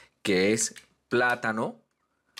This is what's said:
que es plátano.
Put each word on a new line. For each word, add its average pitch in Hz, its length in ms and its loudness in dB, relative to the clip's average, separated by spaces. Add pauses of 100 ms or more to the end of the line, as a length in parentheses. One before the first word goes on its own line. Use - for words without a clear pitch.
(220)
que 98 300 2
es - 240 -2 (320)
plátano. 120 720 -2 (580)